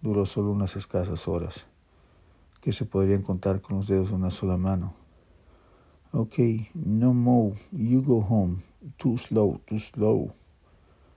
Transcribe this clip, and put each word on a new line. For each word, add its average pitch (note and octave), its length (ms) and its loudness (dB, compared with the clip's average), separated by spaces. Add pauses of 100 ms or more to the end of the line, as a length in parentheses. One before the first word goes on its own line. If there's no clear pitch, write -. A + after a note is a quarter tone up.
duró G2+ 240 0
solo G#2 240 -2
unas G2+ 260 -2
escasas F#2 520 -4
horas, E2+ 400 -6 (960)
que - 100 -2
se G#2 140 -2
podrían G2 360 2
contar F#2+ 400 -2
con - 160 -6
los F#2+ 80 -2
dedos F#2+ 240 2
de G#2 60 -2
una F#2 160 0
sola F2+ 260 -2
mano. F#2 420 -2 (1120)
"Ok, - 260 -4 (340)
no B2 400 2
more, A#2+ 420 4 (160)
you B2+ 320 2
go B2 140 4
home, G2 400 2 (400)
too B2 200 0
slow, G#2+ 480 0
too A2 140 -4
slow", G#2+ 540 -2 (840)